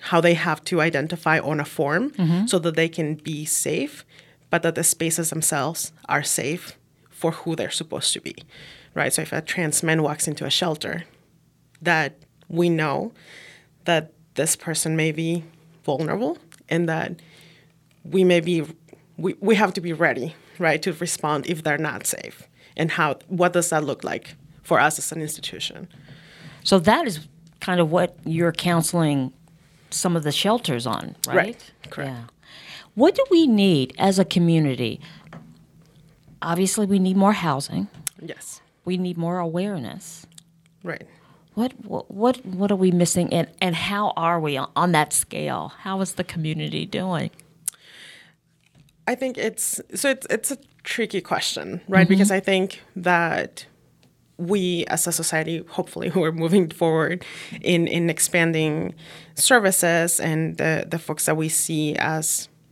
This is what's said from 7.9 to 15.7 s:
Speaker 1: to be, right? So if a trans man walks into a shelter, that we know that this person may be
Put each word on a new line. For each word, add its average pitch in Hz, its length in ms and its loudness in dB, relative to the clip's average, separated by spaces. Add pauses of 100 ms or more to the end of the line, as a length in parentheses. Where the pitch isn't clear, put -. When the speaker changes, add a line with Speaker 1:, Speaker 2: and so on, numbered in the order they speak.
Speaker 1:
to - 80 -6
be, - 160 -10 (580)
right? 143 180 0
So 160 100 -2
if 151 100 -10
a - 80 -2
trans 156 420 -4
man 160 200 2
walks 147 260 -2
into 147 160 -6
a 139 60 -4
shelter, 165 540 -2 (800)
that 160 360 0 (300)
we 175 200 2
know 156 440 0 (760)
that 160 260 2 (220)
this 160 220 0
person 160 400 -2
may 160 160 2
be 165 320 -4 (400)